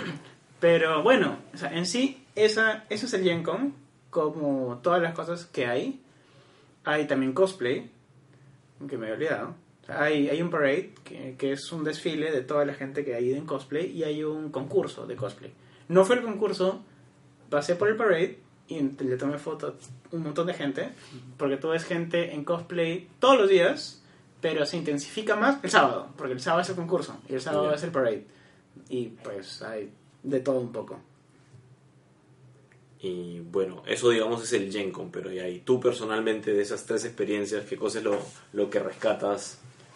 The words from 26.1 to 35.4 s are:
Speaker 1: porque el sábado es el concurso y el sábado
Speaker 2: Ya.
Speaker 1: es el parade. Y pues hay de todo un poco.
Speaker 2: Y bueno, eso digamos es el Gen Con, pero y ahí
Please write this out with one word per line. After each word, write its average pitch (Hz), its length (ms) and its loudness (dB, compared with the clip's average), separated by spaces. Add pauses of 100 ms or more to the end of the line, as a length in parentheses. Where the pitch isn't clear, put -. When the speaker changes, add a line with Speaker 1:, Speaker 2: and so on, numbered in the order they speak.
Speaker 1:
porque 135 180 -6
el 123 60 -6
sábado 170 220 2
es 180 60 -2
el 185 80 -6
concurso 165 400 -2 (120)
y 135 60 -6
el 127 60 -2
sábado 151 300 0
Speaker 2:
Ya. 151 60 2
Speaker 1:
es 151 60 -6
el 175 80 -4
parade. 113 340 0 (640)
Y 123 180 -4
pues 104 540 -12
hay 107 280 -10 (320)
de 135 180 0
todo 131 200 0
un 117 100 -6
poco. - 300 -10 (2000)
Speaker 2:
Y 87 400 -8
bueno, 92 460 -2
eso 113 240 4
digamos 113 320 2
es 113 120 -6
el 98 180 0
Gen 98 180 -2
Con, 90 220 -10
pero 95 200 -8
y 92 60 -6
ahí 90 220 -6